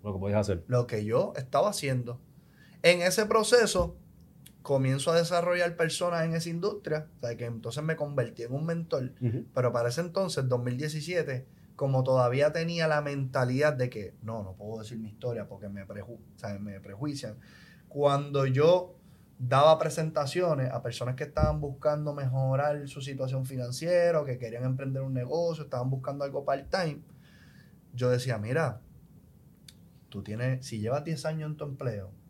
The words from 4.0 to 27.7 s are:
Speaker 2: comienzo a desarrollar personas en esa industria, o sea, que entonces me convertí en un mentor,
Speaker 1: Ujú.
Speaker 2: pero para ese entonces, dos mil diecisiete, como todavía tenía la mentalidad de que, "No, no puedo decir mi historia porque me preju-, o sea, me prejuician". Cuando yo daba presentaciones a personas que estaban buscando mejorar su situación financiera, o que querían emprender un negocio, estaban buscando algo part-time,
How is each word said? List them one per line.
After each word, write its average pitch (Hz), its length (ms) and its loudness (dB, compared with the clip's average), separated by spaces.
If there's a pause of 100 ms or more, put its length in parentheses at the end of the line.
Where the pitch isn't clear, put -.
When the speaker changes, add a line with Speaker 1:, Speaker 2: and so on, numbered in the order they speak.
Speaker 2:
comienzo 135 500 2
a 165 40 4
desarrollar 175 600 2
personas 170 500 0
en 165 100 0
esa 165 140 -2
industria, 165 580 -4 (100)
o - 40 -20
sea, 120 160 -4
que 120 80 -6
entonces 117 380 -6
me 160 120 0
convertí 135 480 -2
en 120 100 -6
un 151 140 -2
mentor, 165 540 -2
Speaker 1:
Ujú. 117 240 0 (100)
Speaker 2:
pero 123 160 2
para 117 180 0
ese 127 120 -2
entonces, 175 460 -2
dos 123 140 2
mil 123 160 -2
diecisiete, 151 680 -4 (280)
como 131 280 2
todavía 127 480 4
tenía 165 360 0
la 151 140 4
mentalidad 139 720 2
de 127 160 0
que, 101 320 -10
"No, 110 220 -8
no 92 120 -10
puedo 110 260 -10
decir 110 180 -12
mi 110 100 -10
historia 113 380 -6
porque 101 220 -12
me 98 180 -10
preju-, 107 320 -12 (160)
o - 20 -20
sea, 101 220 -8
me 101 220 -10
prejuician". 110 560 -8 (500)
Cuando 143 580 2
yo 151 520 4 (420)
daba 139 380 8
presentaciones 156 960 0
a 117 100 -4
personas 123 340 -4
que 139 100 -6
estaban 151 360 2
buscando 147 520 -2
mejorar 139 720 0
su 139 140 -12
situación 131 440 -4
financiera, 156 760 2
o 143 40 -2
que 127 140 -4
querían 117 240 -6
emprender 135 400 -2
un 135 100 -4
negocio, 151 520 -2
estaban 127 240 -4
buscando 139 340 -4
algo 139 200 -4
part-time, 147 580 -2 (920)